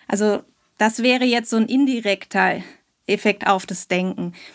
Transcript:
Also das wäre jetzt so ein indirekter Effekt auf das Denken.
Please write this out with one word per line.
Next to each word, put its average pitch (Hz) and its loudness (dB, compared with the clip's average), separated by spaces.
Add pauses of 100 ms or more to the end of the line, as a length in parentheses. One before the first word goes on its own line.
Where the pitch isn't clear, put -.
Also 208 0 (360)
das 220 0
wäre 254 2
jetzt 233 0
so 226 0
ein 220 2
indirekter 208 0 (440)
Effekt 208 0
auf 190 2
das - -10
Denken. 180 -2 (220)